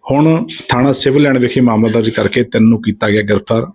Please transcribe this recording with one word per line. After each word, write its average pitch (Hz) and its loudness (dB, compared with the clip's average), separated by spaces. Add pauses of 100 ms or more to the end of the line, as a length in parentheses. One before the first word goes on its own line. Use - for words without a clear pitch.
(120)
ਹੁਣ 160 2 (240)
ਥਾਣਾ 127 0
ਸਿਵਲ 139 0
ਲਾਈਨ 135 2
ਵਿਖੇ 123 0
ਮਾਮਲਾ 113 2
ਦਰਜ 113 0
ਕਰਕੇ 110 -2
ਤਿੰਨ 117 0
ਨੂੰ 113 4
ਕੀਤਾ 107 -4
ਗਿਆ 104 0
ਗ੍ਰਿਫਤਾਰ। 104 -2